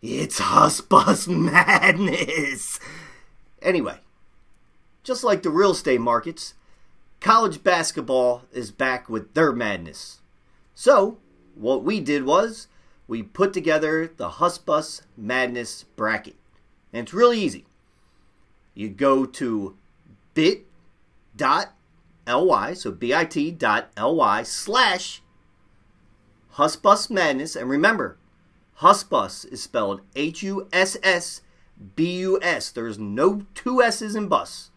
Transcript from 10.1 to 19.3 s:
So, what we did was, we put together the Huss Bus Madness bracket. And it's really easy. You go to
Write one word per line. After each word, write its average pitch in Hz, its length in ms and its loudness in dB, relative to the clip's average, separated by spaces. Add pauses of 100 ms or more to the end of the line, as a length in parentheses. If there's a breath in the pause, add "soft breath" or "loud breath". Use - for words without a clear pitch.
So, 233 420 4 (380)
what 127 280 -2
we 202 180 -2
did 143 220 -2
was, 196 440 0 (400)
we 113 160 -8
put 190 280 -2
together 160 640 0
the - 140 -8
Huss 175 300 -2
Bus 156 420 -4 (160)
Madness 120 680 -4 (100)
bracket. 107 400 -4 (580)
And 117 140 -8
it's - 60 -18
really 233 260 2
easy. 139 260 -4 (1120)
You 104 140 -8
go 135 360 2
to 110 500 -6 (600)